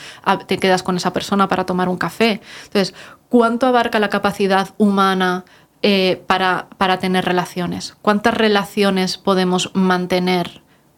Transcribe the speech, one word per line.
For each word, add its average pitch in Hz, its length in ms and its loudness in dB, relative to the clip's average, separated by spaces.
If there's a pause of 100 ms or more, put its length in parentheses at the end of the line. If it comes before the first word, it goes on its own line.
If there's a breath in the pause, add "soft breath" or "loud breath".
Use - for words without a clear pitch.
(240 loud breath)
hab-, 190 220 0
te 190 120 -2
quedas 185 240 2
con 185 140 -4
esa 180 160 -2
persona 196 360 0
para 185 180 0
tomar 180 220 0
un 180 80 -2
café. 196 440 -2 (260 loud breath)
Entonces, 190 280 -2 (340 loud breath)
¿cuánto 240 380 2
abarca 233 320 2
la 208 120 0
capacidad 196 580 0 (100)
humana, 190 680 2 (380 soft breath)
eh, 190 460 2
para, 185 400 0 (100)
para 185 200 2
tener 185 260 0
relaciones? 175 760 -4
¿Cuántas 214 340 0
relaciones 202 840 0
podemos 185 560 0
mantener? 180 880 0 (360 soft breath)